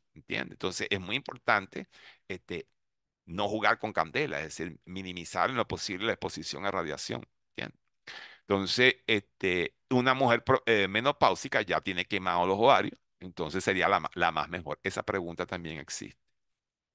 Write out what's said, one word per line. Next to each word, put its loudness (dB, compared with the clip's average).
¿entiendes? -8
Entonces, -4
es 0
muy -6
importante, -2
este, -8
no -2
jugar 4
con -4
candela, -2
es -8
decir, -8
minimizar -2
en -4
lo 0
posible -4
la 2
exposición -8
a -2
radiación, -4
¿entiendes? -10
Entonces, 2
este, 0
una 4
mujer 4
pro-, 2
eh, 4
menopáusica 2
ya 0
tiene -4
quemados 0
los 2
ovarios, 4
entonces -6
sería 4
la 4
ma-, -6
la 2
más -2
mejor. -8
Esa -4
pregunta -6
también -8
existe. -12